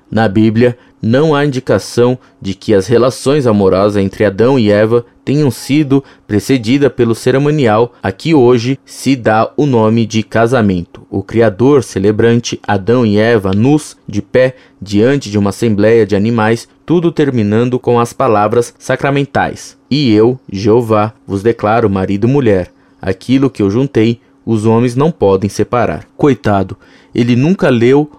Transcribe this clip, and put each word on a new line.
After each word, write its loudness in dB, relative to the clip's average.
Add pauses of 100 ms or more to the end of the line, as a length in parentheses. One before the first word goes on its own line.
(100)
Na 0
Bíblia, 2 (260)
não 0
há 0
indicação -2 (220)
de -8
que -4
as 0
relações 0
amorosas 2
entre -2
Adão 2
e 2
Eva 2 (200)
tenham 0
sido 0 (220)
precedida 0
pelo 0
cerimonial 0
a -4
que -2
hoje 2
se -4
dá 0
o 0
nome 2
de -2
casamento. -2
O -6
Criador, 0
celebrante, -2
Adão 0
e 0
Eva, 0
nus, 0 (100)
de -8
pé, 0 (240)
diante 0
de -2
uma 0
assembleia 2
de -2
animais, 0 (160)
tudo 0
terminando 0
com 0
as -2
palavras 0
sacramentais: -4 (120)
"E 0
eu, 2 (140)
Jeová, 0 (120)
vos -6
declaro 0
marido -2
e 0
mulher. 0 (280)
Aquilo -2
que -6
eu 2
juntei, -2 (240)
os -2
homens 0
não 0
podem 0
separar." -4 (100)
Coitado, 0 (380)
ele 0
nunca 0
leu 2